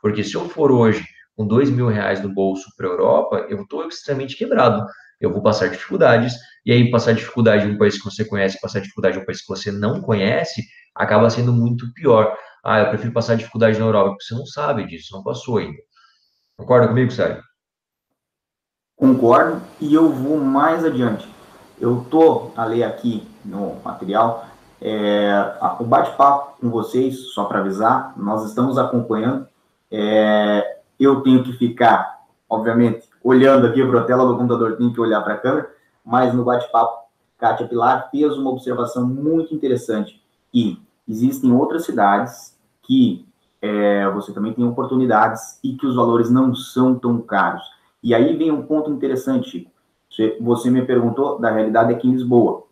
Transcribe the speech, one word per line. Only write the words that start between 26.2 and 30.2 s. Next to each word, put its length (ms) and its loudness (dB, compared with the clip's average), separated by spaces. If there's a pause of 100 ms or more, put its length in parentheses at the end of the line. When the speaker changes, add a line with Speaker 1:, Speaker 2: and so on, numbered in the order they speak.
Speaker 2:
com 100 -2
vocês, 640 -4
só 120 -4
pra 160 -4
avisar, 560 -2
nós 300 -4
estamos 300 -2
acompanhando. 720 -2 (440)
É, 920 0 (180)